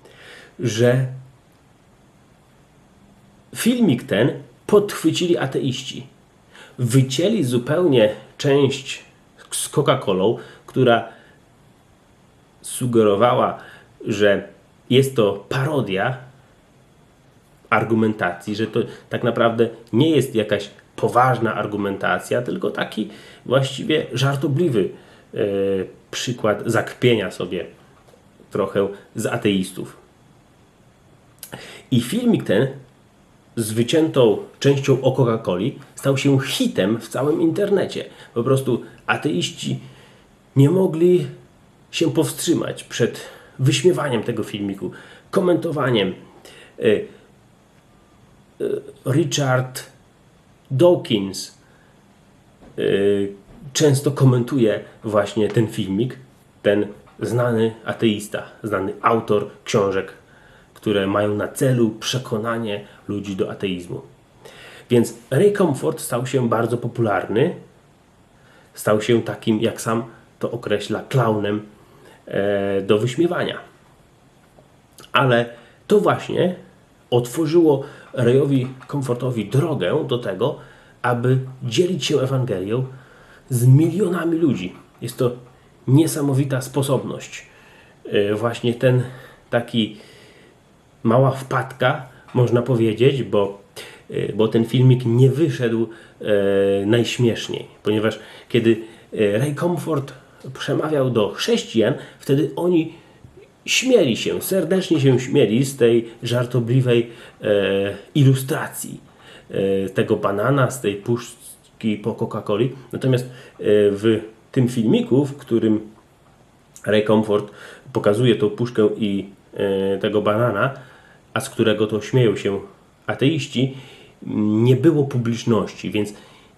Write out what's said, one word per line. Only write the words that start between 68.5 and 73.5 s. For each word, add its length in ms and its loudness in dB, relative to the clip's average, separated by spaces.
stał 280 0
się 200 2
takim, 380 -2
jak 200 -2
sam 240 -4
to 120 -6
określa, 580 -6
klaunem, 540 0
e, 560 -2
do 160 2
wyśmiewania. 600 -2